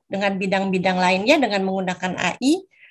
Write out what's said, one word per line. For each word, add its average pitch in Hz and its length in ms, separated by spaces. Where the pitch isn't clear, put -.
dengan 196 240
bidang-bidang 190 640
lainnya 190 400
dengan 208 240
menggunakan 185 560
A 180 240
I, 320 220